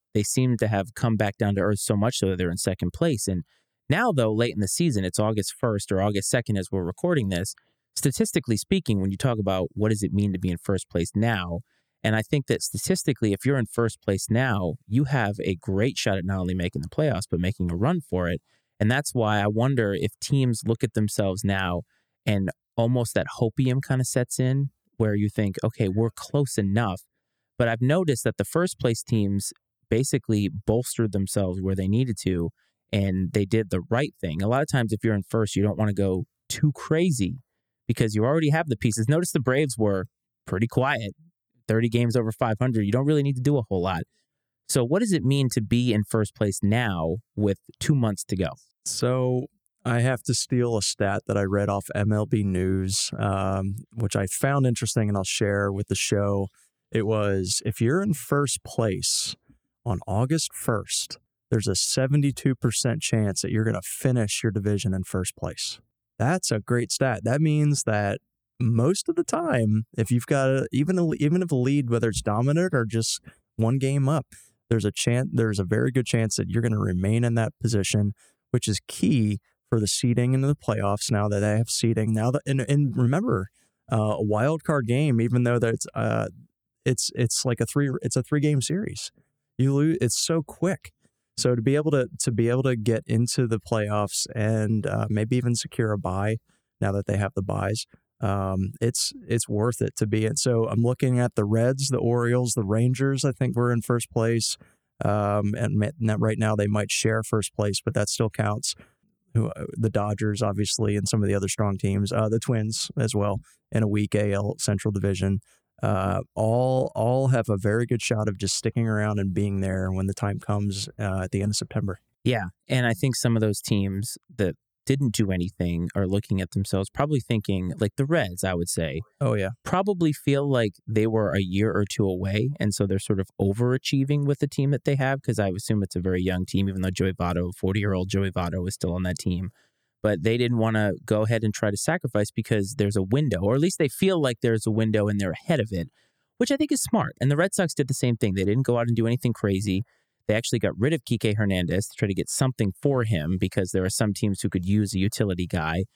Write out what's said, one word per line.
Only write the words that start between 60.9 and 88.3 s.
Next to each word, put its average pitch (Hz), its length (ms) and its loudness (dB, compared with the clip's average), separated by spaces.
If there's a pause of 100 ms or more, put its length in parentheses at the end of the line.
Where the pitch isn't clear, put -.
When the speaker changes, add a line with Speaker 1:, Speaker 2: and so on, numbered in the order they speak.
Speaker 2:
there's 113 180 0
a 95 80 0
seventy-two 135 800 0
percent 113 480 -2
chance 104 400 0
that - 80 -4
you're 110 140 2
gonna 104 200 -2
finish 120 580 -2
your 113 80 2
division 98 440 0
in 92 100 -2
first - 320 -4
place." - 420 -8 (400)
That's 156 320 0
a 107 100 0
great 120 300 0
stat. 123 340 0
That 135 180 2
means 151 420 2
that 104 340 0 (400)
most 120 500 2
of 330 60 0
the 339 100 0
time, 117 600 2 (120)
if 113 140 2
you've 123 160 2
got 135 220 2
a, 135 240 0
even 156 260 2
a, 165 160 2
even 165 280 2
if 170 100 -2
a 143 40 2
lead, 131 340 2
whether 117 180 2
it's - 140 -2
dominant 143 520 2
or 120 120 2
just 110 340 -2 (360)
one 113 220 2
game 135 300 0
up, 143 180 0 (420)
there's 113 180 2
a - 60 0
chan-, 120 400 0
there's 110 260 2
a 98 60 2
very 113 260 2
good 123 160 0
chance 113 300 0
that 95 120 -2
you're 110 140 0
gonna 113 160 2
remain 98 460 2
in 117 100 2
that 113 180 0 (100)
position, 104 500 2 (380)
which - 180 0
is 104 200 0
key 113 500 2 (320)
for 117 80 2
the 104 80 0
seeding 123 480 0
into 135 140 0
the 147 80 2
playoffs 104 540 -2
now 104 180 2
that 101 100 0
they 104 180 2
have 113 140 0
seeding. 113 420 0
Now 110 200 2
that, 147 120 -2
and, 135 180 0
and 143 340 2
remember, 127 500 2 (440)
uh, 107 280 0
a 90 40 0
wild 113 420 0
card 139 240 0
game, 127 320 2
even 123 240 2
though 120 160 2
that's, 113 340 0
uh, 110 320 0 (580)
it's, - 300 0
it's - 300 0
like 123 160 0
a 117 60 0
three, 143 220 0 (140)
it's - 140 0
a 127 80 2
three 151 160 0